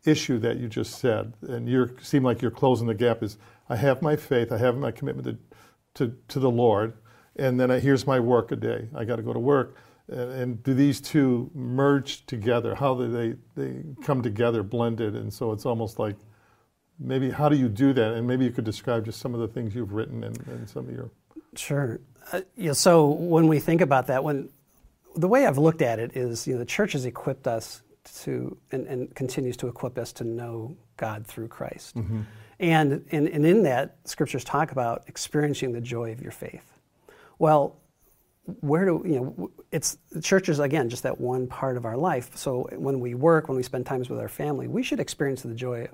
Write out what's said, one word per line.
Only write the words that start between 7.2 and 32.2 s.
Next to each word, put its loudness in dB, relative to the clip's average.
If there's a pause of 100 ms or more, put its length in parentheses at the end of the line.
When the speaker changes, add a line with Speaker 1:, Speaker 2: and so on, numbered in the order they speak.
Speaker 1:
and 2
then 4
I, 4
here's 4
my 4
work 4
a -4
day. -4
I -6
gotta -4
go -6
to -4
work. 2 (320)
And, -8
and -6
do 0
these 4
two 2
merge 0
together? 0
How 0
do -2
they, -2 (180)
they -8 (200)
come 0
together 0
blended? -2
And -8
so -4
it's -8
almost -4
like, -4 (840)
maybe -2
how 2
do 6
you 4
do 4
that? 2
And -2
maybe 2
you 2
could -4
describe -2
just -10
some -6
of -4
the -2
things -6
you've -6
written -6
and, -8 (120)
and -12
some -10
of -10
your -12 (460)
Speaker 2:
Sure. -4 (320)
Uh, -4 (140)
yeah, -2
so 8
when 6
we 6
think 2
about 4
that, 2
when, -4 (680)
the 2
way 6
I've 2
looked 4
at 2
it -6
is, -4
you -2
know, -2
the -4
church -2
has -2
equipped -6
us -6 (400)
to, -6 (140)
and, -6
and -8
continues -4
to -6
equip -8
us -8
to -10
know -8 (200)
God -6
through -12
Christ. -12
Speaker 1:
Mm-hmm. -4 (400)